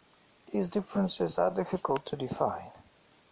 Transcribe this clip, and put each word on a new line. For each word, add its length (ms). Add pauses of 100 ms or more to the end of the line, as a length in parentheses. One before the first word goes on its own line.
(520)
"These 180
differences 680
are 120
difficult 540
to 120
define, 540 (600)